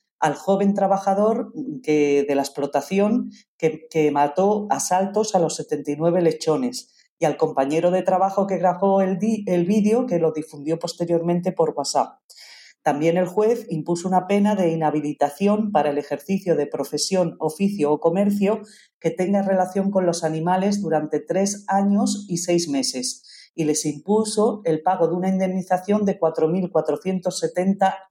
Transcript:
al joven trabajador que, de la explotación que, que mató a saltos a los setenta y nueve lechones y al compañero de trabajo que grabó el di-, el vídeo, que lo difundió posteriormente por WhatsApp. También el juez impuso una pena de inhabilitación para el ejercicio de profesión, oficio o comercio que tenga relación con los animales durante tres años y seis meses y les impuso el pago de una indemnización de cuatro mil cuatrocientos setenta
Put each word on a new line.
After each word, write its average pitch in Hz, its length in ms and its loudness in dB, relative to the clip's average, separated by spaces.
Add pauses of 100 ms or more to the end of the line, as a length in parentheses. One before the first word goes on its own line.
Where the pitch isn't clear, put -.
(200)
al 143 160 0
joven 202 400 0
trabajador 202 760 0 (300)
que, 143 460 2
de 139 80 0
la 139 80 0
explotación 196 880 0 (260)
que, 160 320 -2
que 151 220 2
mató 190 580 2
a 143 100 0
saltos 196 540 0
a 190 60 4
los 156 160 0
setenta 147 360 -6
y 143 40 -2
nueve 170 260 2
lechones 156 720 -2 (240)
y 165 80 -2
al 147 120 0
compañero 156 520 0
de 185 140 0
trabajo 190 420 2
que 196 120 -4
grabó 185 440 2
el 190 160 0
di-, 214 300 -2
el 175 180 2
vídeo, 214 400 2
que 175 140 0
lo 160 120 2
difundió 156 460 -6
posteriormente 170 720 -2
por 160 200 0
WhatsApp. 139 480 -2 (640)
También 156 360 0
el 185 80 2
juez 214 460 0
impuso 170 360 -4
una 180 200 0
pena 202 260 2
de 175 180 2
inhabilitación 156 1000 0
para 147 180 2
el 143 80 -2
ejercicio 170 580 -2
de 147 120 0
profesión, 170 720 -2
oficio 170 520 0
o 147 80 0
comercio 202 640 2 (380)
que 160 100 0
tenga 185 320 0
relación 190 480 0
con 190 160 2
los 170 180 0
animales 185 600 0
durante 151 360 0
tres 196 480 -2
años 202 640 0
y 175 80 -4
seis 170 320 0
meses - 840 -6
y 165 80 -2
les 151 240 0
impuso 214 800 0
el 160 180 0
pago 180 240 2
de 170 80 0
una 185 140 0
indemnización 185 760 0
de 190 140 0
cuatro 160 280 0
mil 180 220 0
cuatrocientos 175 680 -2
setenta 190 720 0